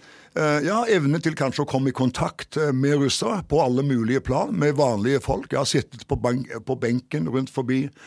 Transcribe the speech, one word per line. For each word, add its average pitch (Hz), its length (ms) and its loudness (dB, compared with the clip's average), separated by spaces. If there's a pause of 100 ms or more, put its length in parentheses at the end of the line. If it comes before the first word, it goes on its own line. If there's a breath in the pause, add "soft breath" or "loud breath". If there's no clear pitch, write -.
(340 loud breath)
eh, 151 300 2
ja, 208 240 0
evne 165 340 2
til 156 120 -2
kanskje 143 320 -2
å - 20 -12
komme 135 200 0
i 127 40 0
kontakt, - 640 -2
eh, 151 160 0
med 139 260 2
russere 139 480 0
på 143 160 2
alle 127 200 2
mulige 127 420 0
plan, 185 340 -2
med 147 160 2
vanlige 127 480 2
folk. - 280 -4
Jeg 127 80 0
har 139 80 0
sittet - 420 -2
på 139 120 0
bank-, 120 440 -2
på 127 160 -4
benken 123 480 -2
rundt 131 220 -2
forbi, 131 400 -2 (160 loud breath)